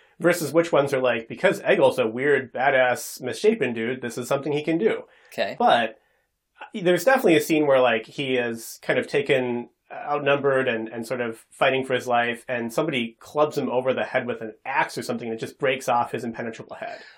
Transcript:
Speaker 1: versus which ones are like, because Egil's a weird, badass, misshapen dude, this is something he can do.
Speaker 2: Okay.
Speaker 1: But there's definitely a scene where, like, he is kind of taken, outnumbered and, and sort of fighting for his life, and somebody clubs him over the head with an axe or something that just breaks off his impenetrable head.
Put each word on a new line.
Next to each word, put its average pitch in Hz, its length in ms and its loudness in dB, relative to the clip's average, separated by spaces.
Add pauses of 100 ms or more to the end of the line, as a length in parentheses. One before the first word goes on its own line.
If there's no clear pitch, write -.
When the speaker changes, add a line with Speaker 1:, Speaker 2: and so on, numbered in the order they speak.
(180)
Speaker 1:
versus 165 360 0
which 165 180 2
ones 143 220 4
are 131 80 0
like, 120 260 0
because 175 320 0 (100)
Egil's 131 300 4
a 117 80 2
weird, 127 460 0
badass, 127 680 2
misshapen 135 520 0
dude, 117 280 -4
this 120 160 -8
is 120 120 -6
something 139 240 -2
he 151 100 -2
can 165 140 0
do. 208 240 0 (320)
Speaker 2:
Okay. 104 260 -4
Speaker 1:
But 120 400 2 (720)
there's 180 300 2
definitely 254 320 6
a 151 60 4
scene 151 260 2
where, 135 140 6
like, 113 240 2
he 131 320 -4
is 117 440 -6
kind - 160 0
of 123 100 -2
taken, 127 600 0 (240)
outnumbered 139 800 0
and, 113 180 -4
and 113 180 -10
sort 127 140 -6
of 117 300 -6
fighting 131 340 0
for 131 100 -4
his 120 140 -2
life, 120 400 0
and 117 240 -4
somebody 131 480 -4
clubs 151 380 -2
him 127 120 -4
over 123 240 0
the 110 120 -2
head 127 200 -2
with 120 140 -6
an 110 140 -10 (120)
axe 143 320 -2
or 127 40 -6
something 117 300 -6
that 113 80 -6
just - 200 -12
breaks 135 300 -2
off 120 240 0
his 120 100 -6
impenetrable 117 540 -10
head. - 220 -12 (180)